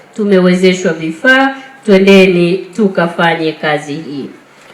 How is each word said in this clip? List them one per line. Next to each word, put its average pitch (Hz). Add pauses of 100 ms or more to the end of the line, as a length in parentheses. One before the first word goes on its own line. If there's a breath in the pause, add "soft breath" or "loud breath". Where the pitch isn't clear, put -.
(160)
Tumewezeshwa 185
vifaa, 254 (300 loud breath)
twendeni 190 (180)
tukafanye 170
kazi 151
hii. 147 (480 soft breath)